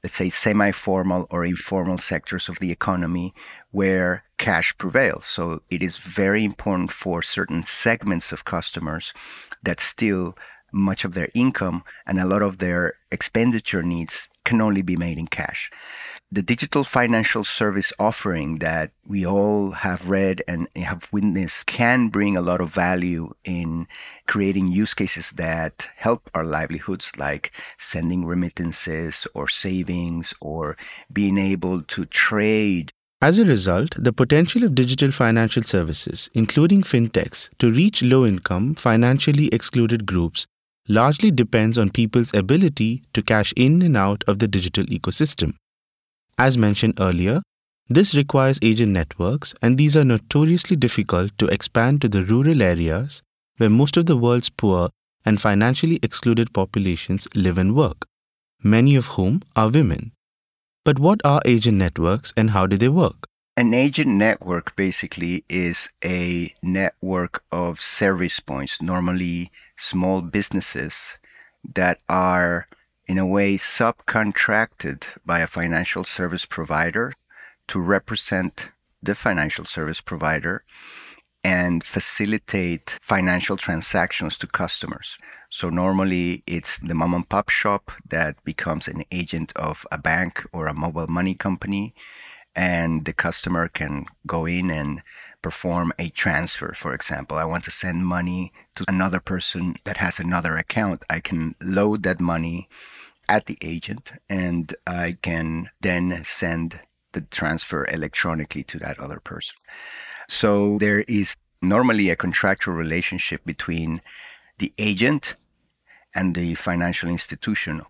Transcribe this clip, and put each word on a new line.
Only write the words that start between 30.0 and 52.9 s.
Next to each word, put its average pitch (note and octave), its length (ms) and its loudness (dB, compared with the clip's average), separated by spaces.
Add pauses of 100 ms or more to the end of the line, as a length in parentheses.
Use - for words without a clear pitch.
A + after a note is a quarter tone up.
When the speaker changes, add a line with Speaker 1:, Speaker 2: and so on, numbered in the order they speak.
Speaker 1:
or D#2 340 -8 (380)
being G2+ 240 2
able F#2 460 0
to - 200 -8
trade. G#2 880 2 (300)
Speaker 2:
As E3+ 180 6
a A3+ 60 8
result, G2+ 520 4
the B2 140 4
potential E3 540 4
of D3 100 2
digital C3 360 4
financial A2+ 520 2
services, - 720 0
including D#3+ 480 4
fintechs, - 680 0 (100)
to A#2 120 6
reach E3 320 4
low-income, B2 720 4
financially C3 760 4
excluded A2+ 520 0
groups F2 400 0 (440)
largely C#3+ 420 6
depends A#2 460 4
on G2+ 140 4
people's A#2 420 2
ability B2 680 2 (100)
to A2 80 2
cash G#2+ 340 2
in D3+ 260 6
and E3 140 6
out G2+ 320 2
of G2+ 120 2
the A2 100 2
digital F#2+ 380 0
ecosystem. F2+ 640 -2 (840)
As B2+ 200 4
mentioned G#2+ 420 2
earlier, F#2+ 420 2 (460)
this E3 260 4
requires C#3 480 4
agent A2 300 4
networks, F#2+ 720 0
and B2 160 4
these D3 180 6
are D3+ 80 8
notoriously D#3 720 4
difficult G#2 600 2
to G#2 100 2
expand B2 540 2
to A2+ 80 2
the G2 160 2
rural C3+ 360 4
areas F2 600 2 (340)